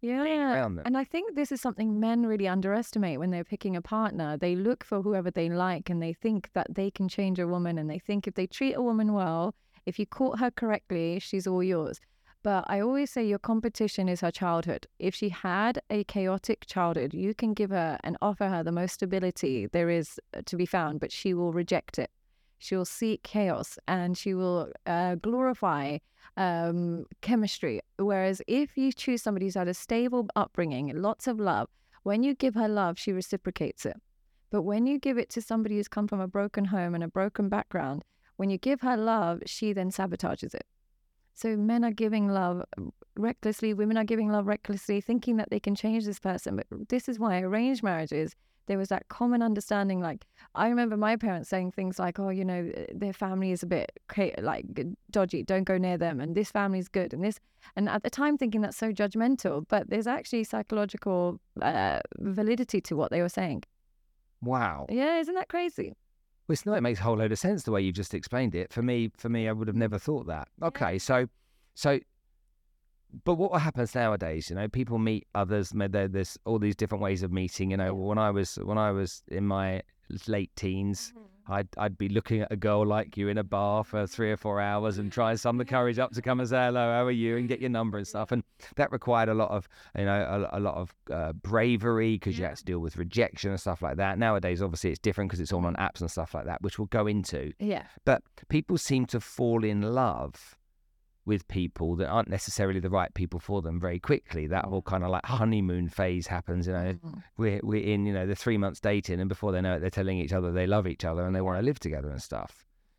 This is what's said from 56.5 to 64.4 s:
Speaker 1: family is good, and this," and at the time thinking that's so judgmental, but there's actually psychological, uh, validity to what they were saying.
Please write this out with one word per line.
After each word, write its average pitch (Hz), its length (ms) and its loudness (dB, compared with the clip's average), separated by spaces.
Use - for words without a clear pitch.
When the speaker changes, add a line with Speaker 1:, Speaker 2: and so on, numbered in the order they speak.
Speaker 1:
family 196 280 0
is 180 100 -4
good, - 260 -2
and 160 80 -4
this," 208 160 -2
and 202 120 2
at 208 140 0
the 240 80 -2
time 294 280 2
thinking 220 240 0
that's - 140 -2
so 220 160 -2
judgmental, 208 760 0
but 208 220 2
there's 214 160 0
actually 240 380 -2
psychological, 202 920 -2
uh, 95 380 2
validity 214 640 0
to - 160 -4
what 147 140 0
they 170 100 0
were 175 80 2
saying. 180 340 -4